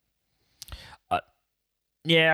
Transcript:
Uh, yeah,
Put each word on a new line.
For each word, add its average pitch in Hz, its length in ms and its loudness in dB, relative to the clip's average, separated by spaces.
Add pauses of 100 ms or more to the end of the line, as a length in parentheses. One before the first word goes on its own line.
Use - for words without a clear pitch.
(1120)
Uh, 90 100 -4 (840)
yeah, 160 300 2